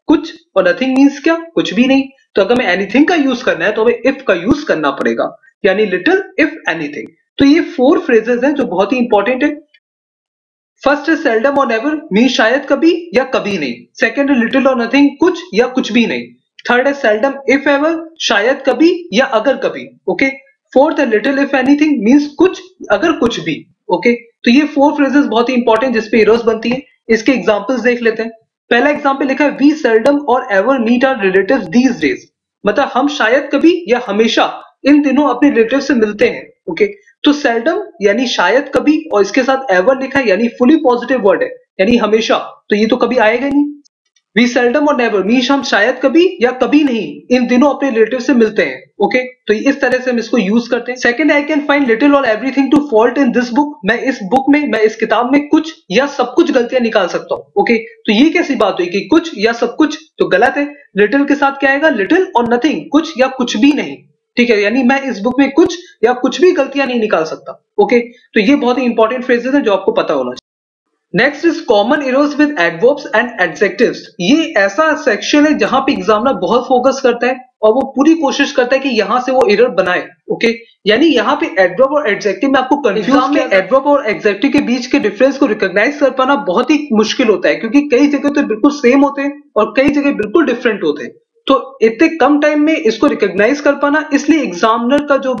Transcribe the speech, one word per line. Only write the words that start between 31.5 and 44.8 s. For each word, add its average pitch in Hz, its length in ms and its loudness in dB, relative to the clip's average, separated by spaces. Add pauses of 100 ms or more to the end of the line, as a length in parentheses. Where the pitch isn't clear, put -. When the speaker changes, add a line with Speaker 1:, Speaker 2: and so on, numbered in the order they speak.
Speaker 1:
these 240 320 0
days", - 240 -4 (480)
मतलब 247 280 0
हम 277 140 0
शायद 254 440 0
कभी 330 360 2
या 240 180 0
हमेशा 208 560 -2 (220)
इन 285 180 4
दिनों 285 260 2
अपने 254 220 2
रिलेटिव 226 300 0
से 285 140 -2
मिलते 220 340 0
हैं। - 440 -10
ओके, 196 340 -4 (180)
तो 285 80 6
seldom 277 500 -2 (200)
यानी 214 240 2
शायद 220 480 0
कभी 294 380 0
और 202 100 2
इसके 220 200 0
साथ 262 300 -2
ever 185 280 2
लिखा 269 180 -4
है, 254 100 0
यानी 208 200 0
fully 247 280 2
positive 254 440 0
word 190 220 2
है, - 80 -2 (300)
यानी 226 160 4
हमेशा, 220 420 0
तो - 380 -6
ये 214 100 2
तो 240 100 2
कभी 240 200 -2
आएगा 240 320 2
नहीं। 285 320 -2 (580)
We 240 180 2
seldom 277 320 2